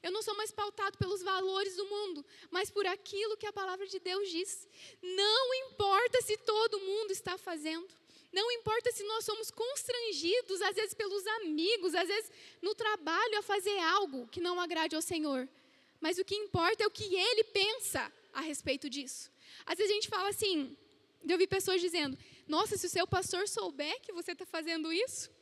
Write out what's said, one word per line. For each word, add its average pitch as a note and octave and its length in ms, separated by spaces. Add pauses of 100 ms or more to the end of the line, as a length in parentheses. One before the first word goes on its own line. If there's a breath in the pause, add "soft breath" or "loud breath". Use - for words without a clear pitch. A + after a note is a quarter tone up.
Eu E4+ 80
não G#4 100
sou G#4 140
mais G#4+ 160
pautado G4+ 460
pelos F#4+ 240
valores F#4+ 540
do G4 100
mundo, G4 400 (260 loud breath)
mas F#4+ 180
por G4+ 160
aquilo G4+ 520
que G#4+ 100
a G#4 60
palavra F#4+ 340
de F#4+ 120
Deus F#4+ 300
diz. F4 380 (340 loud breath)
Não G#4+ 520 (120)
importa A#4 560
se G#4+ 160
todo A4 420
mundo G4 320
está F#4 260
fazendo. E4 500 (440 loud breath)
Não G#4+ 200
importa A#4 400
se G#4+ 120
nós A4 220
somos A4 240
constrangidos, A4+ 1120
às F#4 140
vezes F#4 180
pelos G4+ 320 (160)
amigos, F4 540
às F4+ 120
vezes G#4 240 (300 loud breath)
no G#4 140
trabalho, G#4 640
a - 20
fazer G4+ 380
algo D#4+ 480
que - 120
não F4 200
agrade D#4+ 360
ao D#4+ 60
Senhor. D4 480 (500 soft breath)
Mas F4 200
o F#4+ 60
que G4 100
importa G4+ 480
é - 40
o G#4+ 40
que G4 240
ele G#4+ 300
pensa G4 680 (180)
a - 100
respeito D4 460
disso. C4 440 (340 loud breath)
Às F4 140
vezes G4 120
a G#4+ 40
gente G#4+ 120
fala G4+ 220
assim, F4+ 480 (500)
eu F4 100
vi F#4 100
pessoas F#4+ 340
dizendo, D#4+ 340 (320 loud breath)
"Nossa, F#4 300
se F#4 80
o F4 40
seu F#4 180
pastor F#4 400
souber E4+ 540
que G#4+ 120
você E4+ 220
tá F4+ 100
fazendo D#4+ 480
isso - 380 (100)